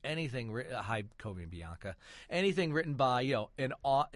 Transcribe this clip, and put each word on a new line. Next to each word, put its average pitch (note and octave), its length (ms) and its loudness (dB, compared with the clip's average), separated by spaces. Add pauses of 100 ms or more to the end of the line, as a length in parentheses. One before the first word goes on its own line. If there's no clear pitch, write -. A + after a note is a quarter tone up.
anything C3 480 -2
writ-, A#2+ 200 -4
uh, A#2+ 120 -4
hi, G#2+ 220 -2 (120)
Kobe F#2+ 240 -6
and E2 100 -8
Bianca, E2+ 440 -8 (340)
anything F3+ 420 2
written D#3 220 2
by, B2+ 280 4
you C3+ 120 2
know, G#2+ 240 0
an C3 160 0 (100)
Au-, C#3 220 6 (100)